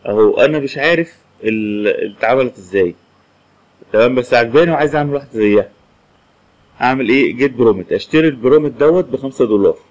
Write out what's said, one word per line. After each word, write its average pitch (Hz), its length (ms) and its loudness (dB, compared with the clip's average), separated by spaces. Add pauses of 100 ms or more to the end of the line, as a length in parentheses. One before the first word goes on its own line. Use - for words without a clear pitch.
اهو 104 340 2
انا 151 180 2
مش 139 200 -6
عارف 165 400 -2 (260)
ال-، 104 720 -4
اتعملت 123 420 -2
ازاي، 92 360 -2 (960)
تمام؟ 120 220 2
بس 123 200 -2
عجباني 123 360 2
وعايز 151 260 -2
اعمل 143 180 -2
واحده 139 180 -10
زيها. 104 360 2 (1120)
اعمل 131 280 -2
ايه؟ 117 240 0
جيت 127 200 -2
برومت، 110 400 0
اشتري 156 360 0
البرومت 139 420 0
دوت 156 340 2
بخمسة 131 420 -4
دولار. 98 320 2 (120)